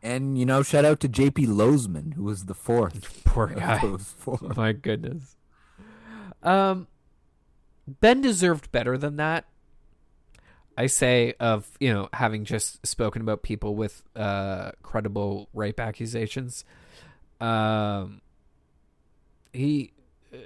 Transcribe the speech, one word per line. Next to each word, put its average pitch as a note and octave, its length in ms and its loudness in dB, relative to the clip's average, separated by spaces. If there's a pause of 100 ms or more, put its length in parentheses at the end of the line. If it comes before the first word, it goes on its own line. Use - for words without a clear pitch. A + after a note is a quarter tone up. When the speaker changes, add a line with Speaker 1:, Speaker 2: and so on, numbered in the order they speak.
Speaker 1:
And, C3 380 -2
you B2+ 80 2
know, C3+ 160 4
shout C#3+ 220 4
out D3+ 160 6
to C#3+ 80 0
J C3 220 4
P C#3 140 2
Lozman, G#2+ 720 4
who A#2 80 -8
was G2+ 240 -6
the F#2+ 80 -8
fourth G#2 720 -2
Speaker 2:
<laughs> - 0 -
Poor A2+ 260 4
Speaker 1:
of - 60 -8
Speaker 2:
guy. A2 260 0
Speaker 1:
those G2 220 -4 (120)
four. B2+ 220 -6 (180)
Speaker 2:
My A2 160 0
goodness. D#3+ 640 -6 (1040)
Um, F#3+ 440 2 (1000)
Ben A3+ 340 4
deserved F3+ 500 2
better B2 260 0
than D3 200 -4
that. D#3 300 -2 (1300)
I B2 80 2
say B2 540 4
of, A2+ 280 0 (120)
you C3 120 2
know, G2 200 -2
having A2 320 -2
just - 420 -6
spoken A2+ 340 -4
about A2 220 -4
people G#2 320 -4
with, G#2+ 300 -6 (100)
uh, G2 560 -4 (140)
credible G2+ 680 -4
rape G#2+ 280 -4
accusations. A#2 840 -6 (760)
Um, G#2+ 800 -2 (1300)
he, C#3 400 -2 (400)
uh, B2+ 140 -20